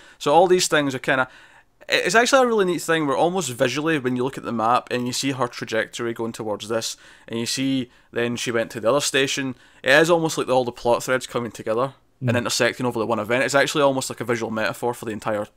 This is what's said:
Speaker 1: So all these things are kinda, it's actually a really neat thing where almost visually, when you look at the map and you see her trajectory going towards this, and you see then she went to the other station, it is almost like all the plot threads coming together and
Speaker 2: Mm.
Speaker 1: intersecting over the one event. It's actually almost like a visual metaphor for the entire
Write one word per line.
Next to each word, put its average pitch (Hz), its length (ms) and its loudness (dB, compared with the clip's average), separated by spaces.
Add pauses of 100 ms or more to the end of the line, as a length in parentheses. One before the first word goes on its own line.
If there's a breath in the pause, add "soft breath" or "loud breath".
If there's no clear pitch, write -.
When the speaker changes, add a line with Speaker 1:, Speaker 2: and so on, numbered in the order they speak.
(200 loud breath)
Speaker 1:
So 147 140 2
all 180 140 8
these 180 200 4
things 143 260 0
are 127 60 -6
kinda, 131 280 0 (600 loud breath)
it's 170 280 0
actually 254 280 4
a 247 40 4
really 220 180 2
neat 180 160 0
thing 160 260 0
where 135 80 0
almost 160 360 0
visually, 139 480 0
when 127 160 0
you 123 80 0
look 135 140 -4
at - 60 -10
the - 80 -6
map 117 400 2
and 123 160 -2
you 123 60 -4
see 135 180 -2
her 127 160 -2
trajectory 113 640 -4
going 113 200 -6
towards 107 360 -8
this, 113 280 -4 (300 loud breath)
and 117 120 -6
you 117 60 -4
see 131 440 -2 (220 soft breath)
then 120 240 -2
she 120 160 -4
went 113 200 -2
to 117 80 -10
the 107 100 0
other - 120 4
station, 135 540 0 (280 soft breath)
it 123 80 2
is 160 180 6
almost 165 280 2
like 117 120 -2
all 127 160 2
the 120 60 -4
plot 120 320 2
threads 127 220 0
coming 120 260 -6
together 120 420 -2 (280)
and 123 100 0
Speaker 2:
Mm. 123 60 2
Speaker 1:
intersecting 120 480 0
over 120 140 -2
the 107 60 0
one 110 140 0
event. 117 240 0
It's 120 120 0
actually 143 280 2
almost 131 260 0
like 123 120 -8
a - 40 -8
visual 113 240 -2
metaphor 110 440 -2
for - 120 -16
the 117 60 -6
entire 104 340 -4 (120)